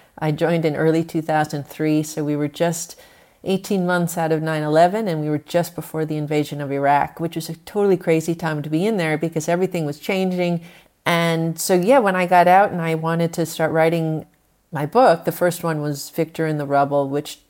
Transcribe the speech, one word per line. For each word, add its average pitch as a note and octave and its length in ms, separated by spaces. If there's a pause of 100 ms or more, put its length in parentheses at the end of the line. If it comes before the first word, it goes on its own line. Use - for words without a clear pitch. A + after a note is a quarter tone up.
(160)
I D#3 140
joined E3 340
in D3+ 120
early D#3+ 260
two E3 200
thousand D3+ 440
three, D#3 360
so D3+ 200
we D3 140
were D3 120
just E3 520 (420)
eighteen F#3+ 440
months F3 320
out D#3+ 140
of D#3 100
nine D#3+ 200
eleven, F3+ 460
and D#3 140
we D3+ 80
were D3+ 80
just E3+ 360
before D#3+ 300
the D#3 140
invasion D3 420
of C#3 100
Iraq, C#3 480
which E3 180
was D#3+ 120
a E3 80
totally G3+ 400
crazy E3 380
time D#3 280
to D3+ 60
be D#3+ 180
in A3 120
there D#3 180
because D#3+ 320
everything F3 380
was D3 120
changing. F3+ 640 (460)
And E3 520
so, - 160
yeah, G#3+ 260
when G3 160
I F#3 100
got F3 200
out F#3+ 240
and F3 120
I D#3+ 140
wanted E3 380
to E3 120
start D#3+ 260
writing D#3+ 540 (440)
my D3 140
book, E3+ 400
the E3+ 80
first F3 320
one D#3+ 160
was D3 300
Victor D#3+ 360
in D#3 120
the C#3+ 80
Rubble, C#3 420
which C#3+ 420